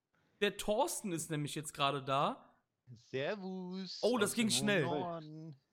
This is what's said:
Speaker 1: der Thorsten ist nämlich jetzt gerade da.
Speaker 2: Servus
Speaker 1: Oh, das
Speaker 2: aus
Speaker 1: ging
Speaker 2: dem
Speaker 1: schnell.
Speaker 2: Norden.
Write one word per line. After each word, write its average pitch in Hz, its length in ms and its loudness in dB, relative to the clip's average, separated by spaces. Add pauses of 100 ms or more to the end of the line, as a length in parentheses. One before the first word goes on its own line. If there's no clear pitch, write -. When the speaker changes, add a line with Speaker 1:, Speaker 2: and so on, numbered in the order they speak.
(420)
Speaker 1:
der 202 160 2
Thorsten 220 560 0
ist 160 160 -4
nämlich 147 260 -2
jetzt 151 180 -6
gerade 139 300 2
da. 143 500 0 (560)
Speaker 2:
Servus 185 920 -4
Speaker 1:
Oh, 226 160 4
das 208 140 2
Speaker 2:
aus - 40 -6
Speaker 1:
ging 233 120 4
Speaker 2:
dem 190 40 2
Speaker 1:
schnell. 185 320 4
Speaker 2:
Norden. 156 760 -4 (140)